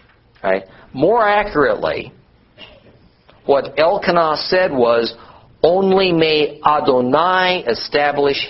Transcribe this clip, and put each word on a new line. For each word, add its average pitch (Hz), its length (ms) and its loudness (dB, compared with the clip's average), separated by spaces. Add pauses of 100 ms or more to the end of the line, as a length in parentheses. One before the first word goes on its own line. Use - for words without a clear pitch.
(440)
Right? 95 220 -2 (260)
More 208 340 0
accurately, 139 840 -2 (1300)
what 139 340 -2
Elkanah 170 560 0
said 185 380 -2
was, 117 420 0 (460)
"Only 190 500 2
may 156 540 0
Adonai 151 1000 0
establish 143 840 -2